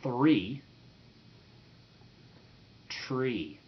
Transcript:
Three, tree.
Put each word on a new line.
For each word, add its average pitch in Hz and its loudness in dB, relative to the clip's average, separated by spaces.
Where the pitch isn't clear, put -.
Three, 131 2
tree. 123 -4